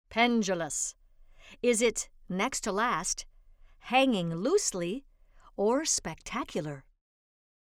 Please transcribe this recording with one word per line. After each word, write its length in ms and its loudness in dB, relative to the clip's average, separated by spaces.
pendulous. 880 0
Is 200 4
it 260 0
next 320 -2
to 100 -4
last, 540 -2
hanging 540 2
loosely, 720 0
or 260 2
spectacular? 1040 -6